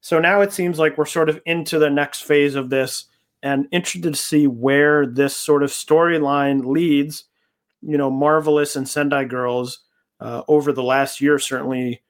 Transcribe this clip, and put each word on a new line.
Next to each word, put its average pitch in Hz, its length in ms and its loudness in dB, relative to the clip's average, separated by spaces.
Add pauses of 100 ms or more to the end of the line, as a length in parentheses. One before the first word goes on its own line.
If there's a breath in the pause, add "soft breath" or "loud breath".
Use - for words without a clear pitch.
So 165 200 0
now 185 200 4
it 202 120 2
seems 175 260 -4
like 156 180 2
we're 151 100 0
sort 160 220 0
of 151 160 -2
into 165 360 -2
the 151 100 4
next 143 320 -2
phase 143 320 2
of 131 160 -4
this, 131 360 -4 (360)
and 139 300 -2
interested 175 400 -4
to 139 60 -6
see 147 280 2
where 139 600 2
this 135 300 -2
sort 147 280 2
of 135 60 -2
storyline 143 960 0
leads. 147 580 0 (560)
You 151 180 -2
know, 139 120 0
Marvelous 147 680 2
and 135 120 -6
Sendai 143 360 -2
Girls, 123 560 -4 (400)
uh, 117 260 -10
over 147 260 2
the 127 120 -4
last 131 360 0
year 143 200 2
certainly 127 680 -6